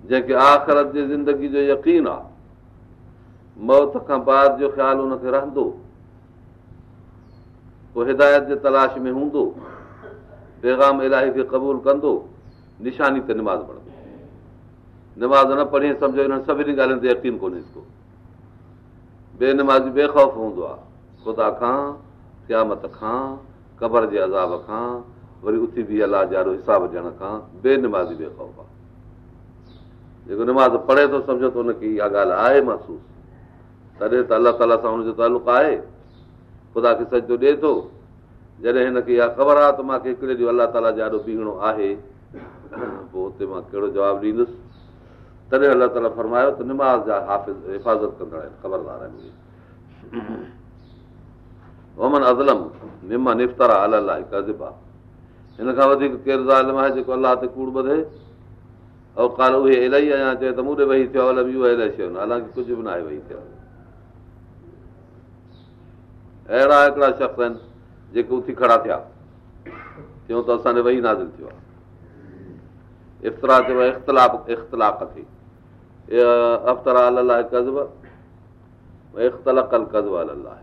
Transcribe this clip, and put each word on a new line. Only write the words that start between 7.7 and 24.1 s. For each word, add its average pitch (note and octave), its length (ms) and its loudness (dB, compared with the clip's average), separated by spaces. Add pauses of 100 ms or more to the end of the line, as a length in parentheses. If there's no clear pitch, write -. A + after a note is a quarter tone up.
پوءِ A#2 160 -2
هدايت C#3+ 380 6
جي C#3+ 80 -2
تلاش ۾ C3+ 380 2 (240)
هوندو، D3 280 -2 (1160)
پيغام C3+ 400 4
الهي C3+ 320 2
کي C3 80 -2
قبول C3 440 -2
ڪندو، C#3+ 280 2 (680)
نشاني C3 460 -2
تي A2+ 60 -4
نماز G#2+ 340 -4
پڙهندو. - 240 -20 (1300)
نماز C3+ 280 4
نه C#3 180 0 (100)
پڙهي، C#3 260 2
سمجهو، C#3 260 0
انهن C3+ 220 -2
سڀني C#3+ 320 -2
ڳالهين C3 220 0
تي B2+ 60 0
يقين B2 320 -2
ڪونهي F2+ 220 -8 (120)
ٿو. - 80 -20 (1600)
بي C3 140 2
نمازي C3+ 360 2
بيخوف C#3+ 480 4
هوندو G#2 280 -8
آهي، C2+ 140 -14 (460)
خدا A2 240 -2
کان، B2 360 -4 (640)
قيامت A2 360 -2 (160)
کان، C3 380 -6 (420)
قبر A#2 260 0
جي G#2 160 -4